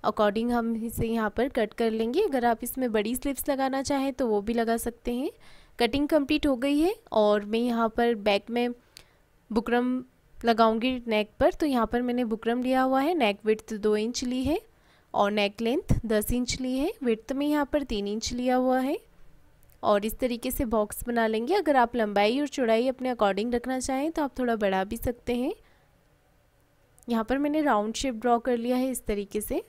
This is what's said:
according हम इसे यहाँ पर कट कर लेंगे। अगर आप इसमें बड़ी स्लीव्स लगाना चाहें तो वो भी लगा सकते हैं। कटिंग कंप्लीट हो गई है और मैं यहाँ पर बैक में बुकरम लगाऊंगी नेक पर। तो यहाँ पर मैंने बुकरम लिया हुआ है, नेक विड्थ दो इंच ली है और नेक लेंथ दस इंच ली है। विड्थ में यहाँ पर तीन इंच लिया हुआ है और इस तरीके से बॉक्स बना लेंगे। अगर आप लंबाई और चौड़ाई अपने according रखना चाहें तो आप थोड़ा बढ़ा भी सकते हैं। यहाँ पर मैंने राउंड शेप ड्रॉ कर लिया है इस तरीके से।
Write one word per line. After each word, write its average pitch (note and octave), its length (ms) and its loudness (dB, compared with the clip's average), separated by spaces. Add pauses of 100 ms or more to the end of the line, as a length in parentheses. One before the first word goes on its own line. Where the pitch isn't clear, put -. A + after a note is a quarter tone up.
according A3 480 0
हम A#3 260 0
इसे A3+ 300 -4
यहाँ A3+ 240 0
पर B3 180 0
कट A3 240 -2
कर A3+ 180 0
लेंगे। A3+ 320 0
अगर C4+ 220 0
आप A#3 180 2
इसमें B3 280 -4
बड़ी G#3+ 240 0
स्लीव्स C4+ 340 -6
लगाना C4+ 340 0
चाहें C#4 300 -2
तो C4 140 -2
वो G#3 140 2
भी G#3+ 120 -4
लगा A3+ 260 0
सकते A#3+ 340 -6
हैं। C4 160 -2 (500)
कटिंग B3+ 300 2
कंप्लीट D4+ 380 2
हो C4+ 100 4
गई C#4+ 220 2
है F4+ 160 2 (180)
और G#3 320 4
मैं G#3+ 140 -2
यहाँ A#3 380 0
पर A#3 200 2
बैक G3+ 320 0
में A#3+ 200 0 (800)
बुकरम A#3+ 540 0 (320)
लगाऊंगी A3+ 560 2 (160)
नेक G#3+ 320 0
पर। D#4+ 140 6
तो F4 120 -2
यहाँ B3 220 2
पर A#3+ 140 0
मैंने B3 240 0
बुकरम A3+ 380 -2
लिया C4 180 2
हुआ C4 200 2
है, D#4 140 2
नेक G#3 300 2
विड्थ A3 300 0
दो G#3+ 220 2
इंच A3+ 260 -4
ली B3+ 200 -2
है D4+ 160 0 (540)
और G3+ 180 2
नेक G#3 300 -2
लेंथ B3+ 440 0
दस G#3+ 280 0
इंच B3 280 -2
ली B3+ 160 -4
है। D4+ 140 0 (120)
विड्थ A3+ 300 -2
में C#4 140 -2
यहाँ D4 180 2
पर C#4+ 200 -2
तीन G3+ 220 -4
इंच G#3 260 -6
लिया B3 240 0
हुआ B3+ 220 2
है C#4 180 -2 (840)
और G3+ 220 2
इस A3 140 -4
तरीके A#3+ 320 -2
से C4+ 160 -2
बॉक्स G#3+ 380 0
बना A#3 220 0
लेंगे। A3+ 280 0
अगर D#4 220 2
आप A#3+ 180 4
लंबाई G#3+ 440 2
और D4 100 0
चौड़ाई A#3 380 2
अपने B3+ 260 -4
according G#3+ 420 0
रखना B3+ 240 -2
चाहें C4+ 320 -2
तो D#4+ 120 -2
आप C4+ 160 -6
थोड़ा A#3+ 180 0
बढ़ा F#3+ 260 0
भी G#3+ 140 -6
सकते A#3+ 380 -4
हैं। C4 180 -2 (1500)
यहाँ A3+ 160 0
पर C4 140 -2
मैंने D4 260 0
राउंड A3 320 2
शेप C4+ 200 -2
ड्रॉ A#3 240 2
कर B3 180 0
लिया B3 200 0
है B3+ 120 0
इस A#3+ 160 -6
तरीके G#3 360 -4
से। D4 280 -4